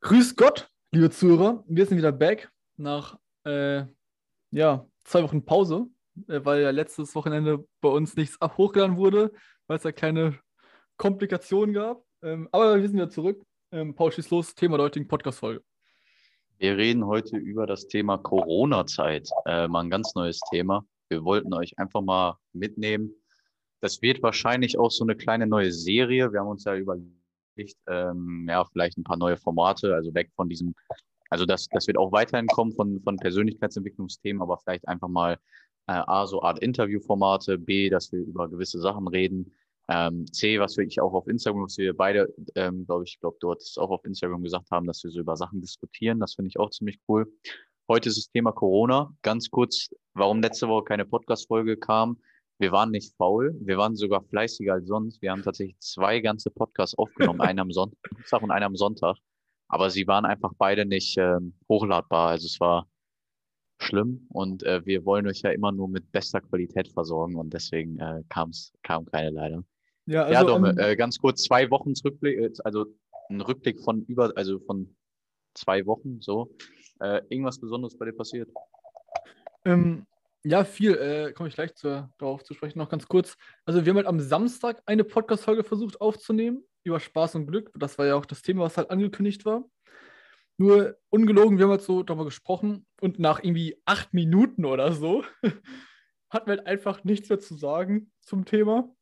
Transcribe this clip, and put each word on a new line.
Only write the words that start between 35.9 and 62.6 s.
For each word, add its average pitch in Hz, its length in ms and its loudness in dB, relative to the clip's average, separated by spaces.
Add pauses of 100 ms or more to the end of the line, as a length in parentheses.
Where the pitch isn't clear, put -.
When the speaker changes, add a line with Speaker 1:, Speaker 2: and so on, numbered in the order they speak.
Speaker 2:
A, 98 220 0
so 95 140 -4
Art 87 180 0
Interviewformate, 98 960 0
B, 98 320 0
dass 92 220 0
wir 90 80 -4
über 85 300 -6
gewisse 87 300 -8
Sachen 98 280 -2
reden, 92 460 -2 (360)
ähm, 85 420 -2
C, 107 280 0
was 98 180 0
wir, 101 80 0
ich - 140 -6
auch 92 140 0
auf 95 140 -2
Instagram, 104 360 -2
was 95 140 -12
wir 95 180 -2
beide, 95 380 2 (220)
ähm, 92 300 -2
glaub 87 180 -2
ich, - 160 -16
glaub, 85 200 -6
du 87 120 -2
hattest - 280 -10
auch 95 100 -2
auf 92 140 -4
Instagram 90 400 -6
gesagt 90 280 -6
haben, 87 140 0
dass 85 180 -8
wir 85 80 -12
so 85 80 -10
über 82 180 -4
Sachen 90 240 -8
diskutieren. - 580 -6
Das 107 160 -4
finde 95 140 -6
ich 98 100 -8
auch 104 120 0
ziemlich 104 360 -8
cool. 110 240 2 (560)
Heute 117 220 2
ist 107 80 -2
das - 120 -10
Thema 117 220 0
Corona. 117 680 2
Ganz 113 280 -2
kurz, - 400 0 (240)
warum 101 280 2
letzte 113 260 -2
Woche 110 160 2
keine 101 220 -2
Podcast-Folge 113 720 -2
kam. 113 400 2 (420)
Wir 95 120 2
waren 104 180 4
nicht 107 260 -6
faul, 113 460 2
wir 98 160 -2
waren 110 180 2
sogar 101 280 0
fleißiger 104 500 -2
als 87 140 -4
sonst. 110 340 -4
Wir 95 100 -4
haben 98 120 -6
tatsächlich 95 360 -6
zwei 104 420 0
ganze 107 280 -2
Podcasts - 480 -2
aufgenommen, 107 440 0
einen 95 180 0
am 92 120 -4
Son-, 95 320 -2
<laughs> - 80 -16
Samstag - 300 -2
und 107 100 -2
einen 101 120 0
am 98 120 -4
Sonntag. 101 420 0 (500)
Aber 95 240 2
sie 92 160 -2
waren 101 180 2
einfach 101 320 -2
beide 101 280 2
nicht, 98 320 -2
ähm, 90 360 0 (160)
hochladbar. 90 600 2
Also 82 180 -2
es - 120 -10